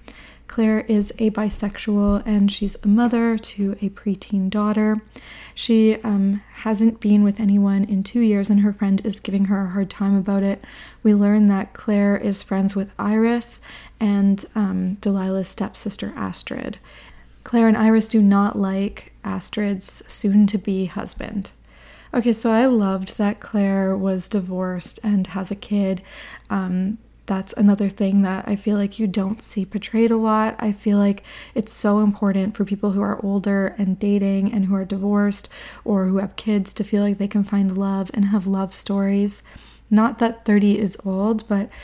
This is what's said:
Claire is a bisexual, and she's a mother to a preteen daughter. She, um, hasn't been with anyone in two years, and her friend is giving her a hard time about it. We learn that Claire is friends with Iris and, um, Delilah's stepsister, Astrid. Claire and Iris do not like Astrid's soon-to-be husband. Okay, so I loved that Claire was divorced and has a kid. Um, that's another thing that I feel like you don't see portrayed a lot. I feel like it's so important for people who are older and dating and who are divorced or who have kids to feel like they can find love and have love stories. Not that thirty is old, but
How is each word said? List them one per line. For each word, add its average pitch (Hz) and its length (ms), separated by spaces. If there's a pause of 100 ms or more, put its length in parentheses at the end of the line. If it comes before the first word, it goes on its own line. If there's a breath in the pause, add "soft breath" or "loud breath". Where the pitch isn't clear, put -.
(480 loud breath)
Claire 220 400
is 208 320
a 220 100
bisexual, 202 960
and 202 240
she's 202 320
a 208 60
mother 233 500
to 196 420
a 196 100
preteen 190 600
daughter. 214 500 (540 loud breath)
She, 220 480
um, 202 400 (120)
hasn't 226 440
been 208 240
with 202 160
anyone 196 460
in 196 180
two 240 160
years, 202 320
and 202 120
her 208 100
friend 196 320
is - 160
giving 196 240
her 196 220
a 180 40
hard 190 180
time 196 280
about 196 260
it. 196 220 (400 loud breath)
We 214 100
learn 208 320
that 196 280
Claire 202 420
is 202 260
friends 196 320
with 196 240
Iris 220 600 (400 loud breath)
and, 196 440 (120)
um, 185 380
Delilah's 190 520
stepsister, - 720
Astrid. - 600 (640 loud breath)
Claire 226 240
and 214 80
Iris 220 320
do 220 120
not 202 380
like 196 540 (100)
Astrid's 202 880
soon-to-be 196 800
husband. - 640 (600 soft breath)
Okay, 233 200
so 226 180
I 226 160
loved 196 520
that 208 200
Claire 196 580
was 190 320
divorced 185 760
and 202 240
has 190 240
a 202 40
kid. 190 460 (480 loud breath)
Um, 190 480 (260)
that's 190 300
another 202 340
thing 196 340
that 190 260
I 202 80
feel 202 200
like 202 220
you 220 80
don't 190 340
see - 240
portrayed 220 460
a 226 60
lot. 220 420
I 208 140
feel 202 260
like 202 240 (320 loud breath)
it's - 180
so 208 280
important 202 560
for 202 80
people 202 260
who 202 120
are 202 220
older 196 540
and 190 200
dating 196 540
and 196 140
who 196 80
are 190 100
divorced 202 640 (360 loud breath)
or 196 220
who 190 120
have 196 180
kids 208 380
to 202 100
feel 202 180
like 202 160
they 202 100
can 202 160
find 196 340
love 196 340
and 202 140
have 196 220
love 190 260
stories. 196 720 (480 loud breath)
Not 220 260
that 226 260
thirty 208 340
is 202 260
old, 202 440
but 202 200 (160 loud breath)